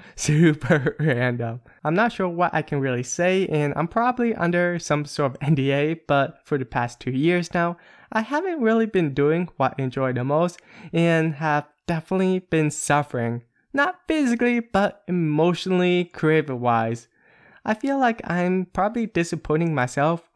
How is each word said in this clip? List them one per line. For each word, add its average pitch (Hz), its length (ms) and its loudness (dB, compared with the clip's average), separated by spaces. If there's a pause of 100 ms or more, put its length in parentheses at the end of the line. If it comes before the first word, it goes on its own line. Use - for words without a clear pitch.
<laughs> - 100 -20
super 151 840 2
random. 123 600 -2 (240)
I'm 151 120 -2
not 226 180 0
sure 185 160 -2
what 170 240 0
I 160 80 0
can 143 180 -4
really 127 240 -2
say, 185 440 0
and 147 280 0
I'm 160 140 -2
probably 240 460 0
under 175 440 0
some 147 240 -2
sort 143 280 -2
of 139 100 -14
N 147 140 2
D 135 160 2
A, 147 240 0
but 139 500 0
for 151 120 -2
the 131 80 -4
past - 360 -4
two 127 100 -4
years 165 420 0
now, 170 240 0 (360)
I 220 80 0
haven't 311 400 -4
really 226 240 2
been 180 280 0
doing 156 440 0
what 135 200 -2
I 139 40 -4
enjoy 131 320 -2
the 123 100 -2
most 156 380 -2 (320)
and 165 420 2
have 147 300 -2 (220)
definitely 185 520 0
been 160 300 0
suffering. 120 760 -2 (300)
Not 285 340 -2
physically, 240 520 0
but 202 480 -2
emotionally, 180 1000 2
creative-wise. 123 1000 0 (580)
I 214 80 0
feel 277 260 -2
like 233 300 2
I'm 180 420 0
probably 214 360 -2
disappointing 165 680 0
myself 143 640 0